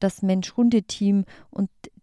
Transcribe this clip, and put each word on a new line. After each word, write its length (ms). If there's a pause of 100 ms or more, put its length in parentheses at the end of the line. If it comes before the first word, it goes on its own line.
das 220
Mensch-Hunde-Team 1040 (240)
und 180 (340)